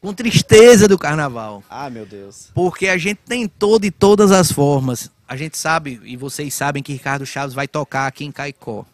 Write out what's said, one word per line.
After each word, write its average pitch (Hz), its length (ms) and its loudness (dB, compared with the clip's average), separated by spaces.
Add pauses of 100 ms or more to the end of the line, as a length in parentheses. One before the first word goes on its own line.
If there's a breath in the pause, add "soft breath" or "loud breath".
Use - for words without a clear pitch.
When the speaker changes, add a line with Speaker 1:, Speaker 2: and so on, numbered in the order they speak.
Speaker 1:
com 202 120 -10
tristeza 220 720 6
do 196 100 4
Carnaval. 120 720 -6
Speaker 2:
Ah, 135 200 -14
meu 117 160 -14
Deus. 98 480 -20
Speaker 1:
Porque 180 340 -2
a 185 100 0
gente 196 280 -6
tentou 220 540 -2
de 196 120 -2
todas 202 400 4
as 185 200 4
formas. 135 580 -2 (180)
A 127 80 -12
gente 151 220 -12
sabe, 151 460 -4
e 120 140 -16
vocês 139 360 -10
sabem, 143 300 -6
que 143 100 -10
Ricardo 139 320 -8
Chaves 135 300 -10
vai 139 120 -8
tocar 135 400 -6
aqui 135 180 -12
em 143 60 -14
Caicó. 127 640 -14